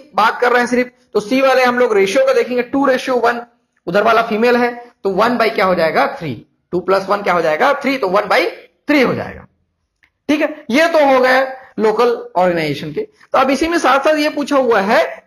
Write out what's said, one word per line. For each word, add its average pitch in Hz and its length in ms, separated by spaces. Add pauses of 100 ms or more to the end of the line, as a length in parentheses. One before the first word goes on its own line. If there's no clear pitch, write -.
(140)
बात 214 260
कर 240 120
रहे 247 80
हैं 233 80
सिर्फ, 247 220 (240)
तो 208 60
सी 233 200
वाले 254 240
हम 240 140
लोग 240 160
रेशियो 196 320
का 269 60
देखेंगे, 240 320
टू 277 220
रेशियो 254 320
वन, 233 220 (460)
उधर 196 160
वाला 226 220
female 226 320
है 240 180 (300)
तो 196 80
one 226 260
by 220 120
क्या 214 140
हो 185 100
जाएगा, 175 320 (100)
थ्री, 151 180 (380)
टू 175 80
प्लस 190 280
वन 202 140
क्या 196 120
हो 175 80
जाएगा, 165 320
थ्री, 269 240
तो 196 100
वन 202 200
बाई 247 180 (420)
थ्री 294 140
हो 208 120
जाएगा। - 320 (840)
ठीक 294 120
है, 302 300
ये 302 180
तो 320 180
हो 262 140
गया 262 200 (380)
local 220 320 (260)
organization 165 560
के। 220 80
तो - 380
अब 262 120
इसी 320 180
में 339 100
साथ 269 220
साथ 311 160
ये 302 140
पूछा 285 280
हुआ 233 240
है 233 220 (220)